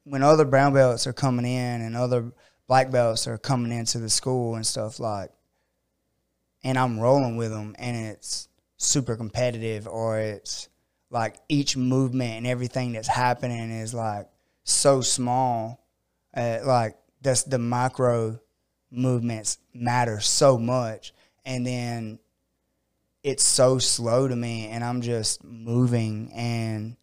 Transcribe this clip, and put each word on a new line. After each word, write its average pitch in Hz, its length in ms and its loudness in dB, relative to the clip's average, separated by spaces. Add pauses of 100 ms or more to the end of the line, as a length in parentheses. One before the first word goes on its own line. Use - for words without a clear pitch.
when 139 200 -2
other 156 220 8
brown 139 280 4
belts 131 340 4
are 127 60 -4
coming 123 320 0
in 123 360 -2
and 113 140 -6
other 123 360 0 (360)
black 131 240 4
belts 117 360 2
are 113 100 -6
coming 120 340 0
into 117 260 -2
the 113 120 -4
school 123 460 0
and 110 100 -6
stuff, 107 340 -6
like, 104 300 -4 (1300)
and 131 140 0
I'm 123 220 2
rolling 123 360 4
with 113 160 -2
'em, 107 260 -10
and 120 200 -6
it's - 500 -10 (300)
super 123 400 0
competitive, 113 720 -4
or 113 320 -4
it's, 107 500 -8 (400)
like, 113 280 -4 (120)
each 143 260 0
movement 127 640 0
and 117 100 -6
everything 123 460 -2
that's 113 160 -6
happening 120 600 -2
is, 113 220 -8
like, 107 360 -6 (340)
so 139 380 4
small. 123 840 -2 (500)
Uh, 117 300 -2
like, 123 320 2 (260)
that's 131 220 2
the 131 160 -2
micro 120 800 0 (500)
movements 120 680 -2 (160)
matter 120 480 0
so 135 360 6
much, 117 560 -2 (300)
and 127 220 -6
then 120 540 -6 (1040)
it's 139 220 0
so 131 340 6
slow 123 480 2
to 127 80 -2
me, 117 320 -6
and 113 160 -6
I'm 123 180 -2
just 117 420 -2
moving 117 880 0
and 113 680 -6